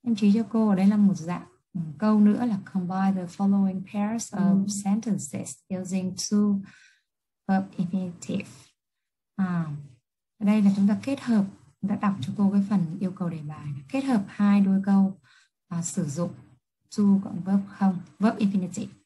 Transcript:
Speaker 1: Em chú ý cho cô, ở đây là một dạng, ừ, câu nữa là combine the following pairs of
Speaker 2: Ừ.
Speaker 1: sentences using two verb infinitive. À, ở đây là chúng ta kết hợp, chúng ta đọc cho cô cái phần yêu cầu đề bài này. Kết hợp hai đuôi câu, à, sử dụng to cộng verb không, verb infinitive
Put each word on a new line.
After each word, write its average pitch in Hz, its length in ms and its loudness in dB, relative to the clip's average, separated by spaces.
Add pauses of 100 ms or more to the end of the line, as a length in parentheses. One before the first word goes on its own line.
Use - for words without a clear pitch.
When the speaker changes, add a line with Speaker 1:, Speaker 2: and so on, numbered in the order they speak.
Speaker 1:
Em 233 140 0
chú 208 100 2
ý 202 80 6
cho 226 160 2
cô, 220 180 2
ở 202 60 4
đây 185 120 4
là 214 100 6
một 196 180 4
dạng, 170 320 -8 (260)
ừ, 175 80 -6 (180)
câu 214 220 4
nữa 208 260 4
là 214 180 -2
combine 190 500 -2
the 180 120 -6
following 196 560 0 (100)
pairs 214 420 -4
of 196 300 2
Speaker 2:
Ừ. 202 40 -4 (160)
Speaker 1:
sentences 202 720 -4 (240)
using 185 340 -6
two 208 480 0 (880)
verb 190 160 0 (120)
infinitive. 180 680 -6 (920)
À, 170 400 -4 (640)
ở 208 80 -2
đây 214 160 4
là 196 140 6
chúng 196 120 4
ta 208 140 2
kết 269 180 -4
hợp, 220 240 2 (360)
chúng 202 100 -4
ta 202 60 0
đọc 196 240 0
cho - 160 -6
cô 196 160 2
cái 202 180 2
phần 170 300 0
yêu 185 160 -4
cầu 175 120 -4
đề 160 140 -8
bài 151 220 -12
này. 147 240 -10
Kết 269 160 -4
hợp 247 240 0
hai 202 320 4
đuôi 190 240 4
câu, 196 360 2 (480)
à, 170 140 -6
sử 170 240 -4
dụng 151 260 -6 (640)
to 214 60 0 (220)
cộng - 200 -8
verb 196 240 2
không, 190 300 0 (200)
verb 220 200 2
infinitive 196 500 -2 (180)